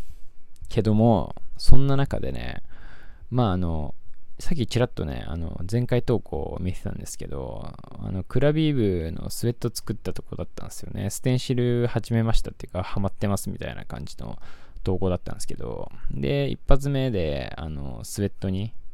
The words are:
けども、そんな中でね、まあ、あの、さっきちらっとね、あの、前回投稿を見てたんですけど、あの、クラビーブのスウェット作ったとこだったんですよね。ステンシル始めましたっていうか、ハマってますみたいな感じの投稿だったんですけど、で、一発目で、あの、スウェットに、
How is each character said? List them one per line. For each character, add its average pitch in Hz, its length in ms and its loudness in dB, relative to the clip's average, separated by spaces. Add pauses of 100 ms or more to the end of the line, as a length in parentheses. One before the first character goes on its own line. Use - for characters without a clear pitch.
(720)
け 117 120 0
ど 107 120 2
も、 107 400 4 (240)
そ - 180 12
ん 135 100 12
な 139 100 4
中 - 240 2
で 135 120 -2
ね、 117 300 -6 (680)
ま 120 180 2
あ、 92 40 2
あ 90 60 0
の、 82 360 -2 (440)
さ - 160 4
っ - 20 4
き 120 100 0
ち - 120 -2
ら 123 80 2
っ - 20 -12
と - 160 -6
ね、 69 220 -6
あ 82 100 -6
の、 82 240 -6 (100)
前 120 160 0
回 120 160 2
投 117 160 2
稿 - 200 -6
を - 220 -6
見 90 120 -4
て - 100 -4
た - 80 -4
ん - 80 -8
で - 60 -10
す - 140 -10
け - 80 -8
ど、 - 480 -10 (240)
あ 104 120 -8
の、 92 140 -6
ク - 160 0
ラ 147 140 4
ビ 156 180 0
ー - 20 -2
ブ 90 380 0
の - 160 -8
ス - 180 -6
ウ 120 40 0
ェ - 20 -6
ッ - 40 -8
ト 120 160 -4
作 - 200 -8
っ - 40 -4
た - 180 -6
と - 80 -6
こ - 140 -12
だ 85 80 -6
っ - 20 -8
た - 180 -8
ん - 40 -10
で - 40 -14
す - 80 -10
よ - 120 -8
ね。 98 180 -6
ス - 100 -10
テ 127 120 0
ン 127 60 0
シ - 160 -4
ル 120 320 0
始 113 280 -2
め 113 80 2
ま 113 100 0
し - 80 6
た - 100 -2
っ - 40 -16
て - 120 -14
い - 40 -14
う - 20 -12
か、 90 100 -4
ハ - 180 -2
マ 98 100 0
っ - 20 -4
て 107 160 -2
ま 98 80 0
す - 140 -6
み - 80 -10
た 67 120 -8
い - 60 -10
な - 80 -10
感 - 220 -8
じ - 120 -10
の 57 200 -10 (440)
投 92 160 0
稿 92 120 0
だ 90 60 0
っ - 40 -6
た - 120 -6
ん - 20 -4
で - 60 -8
す - 60 0
け - 100 0
ど、 - 360 -8 (180)
で、 139 380 -2
一 - 180 -6
発 139 220 8
目 131 220 0
で、 78 480 -2
あ 82 100 -8
の、 69 340 -8
ス - 200 -6
ウ - 20 2
ェ 98 40 0
ッ - 120 -4
ト 95 80 -2
に、 98 240 -4 (220)